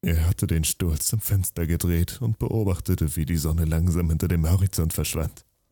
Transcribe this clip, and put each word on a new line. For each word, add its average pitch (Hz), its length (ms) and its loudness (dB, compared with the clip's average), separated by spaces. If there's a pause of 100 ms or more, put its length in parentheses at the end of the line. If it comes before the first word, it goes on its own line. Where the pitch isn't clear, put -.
Er 82 260 2
hatte 90 180 0
den 80 200 0
Stuhl 82 340 -2
zum - 220 -2
Fenster 90 440 -2
gedreht 85 560 0
und 113 160 -2
beobachtete, 92 800 -2
wie 78 100 0
die 85 120 -2
Sonne 80 260 0
langsam 82 460 2
hinter 80 180 0
dem 82 240 2
Horizont 92 400 0
verschwand, - 540 -6 (260)